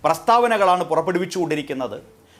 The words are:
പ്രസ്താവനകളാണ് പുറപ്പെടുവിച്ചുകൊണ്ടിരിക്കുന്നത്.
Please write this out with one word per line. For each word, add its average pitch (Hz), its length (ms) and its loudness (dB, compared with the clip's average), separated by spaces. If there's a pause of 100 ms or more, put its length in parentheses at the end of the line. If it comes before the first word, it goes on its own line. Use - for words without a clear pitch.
പ്രസ്താവനകളാണ് 202 800 2
പുറപ്പെടുവിച്ചുകൊണ്ടിരിക്കുന്നത്. 156 1160 -4 (400)